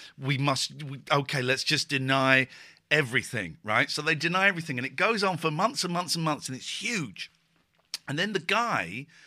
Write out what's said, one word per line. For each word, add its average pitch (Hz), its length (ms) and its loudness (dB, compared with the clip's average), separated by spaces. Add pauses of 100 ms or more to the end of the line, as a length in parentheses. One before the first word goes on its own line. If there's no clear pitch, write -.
(180)
We 135 200 0
must, 139 440 -2
we, 139 180 -12 (120)
okay, 143 280 2
let's 127 240 0
just 147 240 0
deny 131 600 4 (420)
everything," 117 720 0
right? 113 280 2
So 151 120 -4
they 160 140 2
deny 175 320 2
everything, 165 300 -2
and 127 80 -4
it 131 100 -10
goes 202 260 2
on 190 140 2
for 160 160 0
months 190 320 0
and 175 80 -2
months 175 240 -2
and 165 80 -2
months, 151 240 -2
and 131 80 -8
it's - 260 -10
huge. 180 480 -6 (800)
And 143 100 -4
then 208 140 -2
the 190 80 -2
guy 143 680 -2 (200)